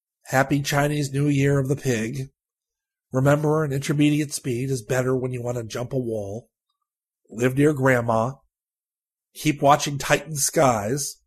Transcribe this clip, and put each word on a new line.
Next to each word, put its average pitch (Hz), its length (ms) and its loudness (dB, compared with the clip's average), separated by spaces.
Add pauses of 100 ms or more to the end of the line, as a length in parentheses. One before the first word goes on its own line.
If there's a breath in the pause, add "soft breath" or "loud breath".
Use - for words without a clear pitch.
(260)
Happy 139 360 2
Chinese 147 500 -2
New 143 160 0
Year 139 300 2
of 131 100 0
the 139 80 0
pig. 131 540 -4 (800)
Remember, 151 540 2
an 139 80 -2
intermediate 147 600 0
speed 131 360 -4
is 127 120 -2
better 131 340 0
when 127 160 -4
you 123 100 -6
want 120 140 -4
to 117 80 -6
jump 120 300 -8
a 135 40 -2
wall. 110 520 -6 (800)
Live 127 260 -2
near 147 160 4
grandma. 123 600 0 (1000)
Keep 147 300 -4
watching 143 340 4
Titan 151 400 -2
skies. 131 800 0 (100)